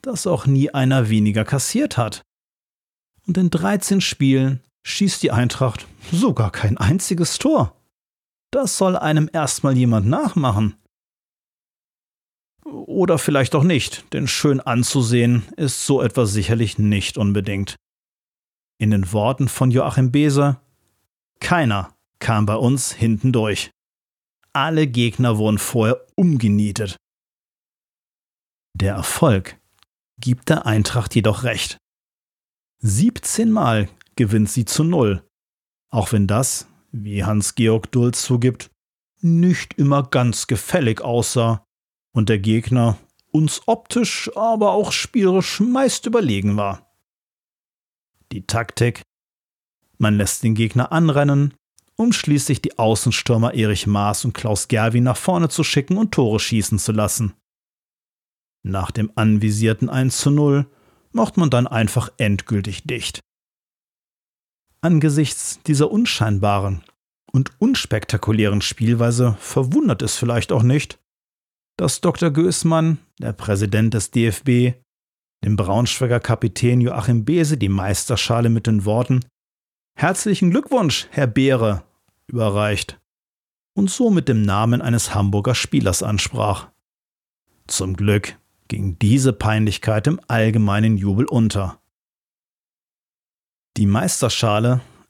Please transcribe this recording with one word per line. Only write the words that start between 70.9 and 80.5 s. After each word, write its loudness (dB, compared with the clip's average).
dass -2
Doktor 0
Gößmann, 0
der -6
Präsident 0
des -4
D 2
F -2
B, 2
dem 2
Braunschweiger 0
Kapitän 0
Joachim 0
Behse 0
die -2
Meisterschale 0
mit 0
den 2
Worten 0
„Herzlichen 0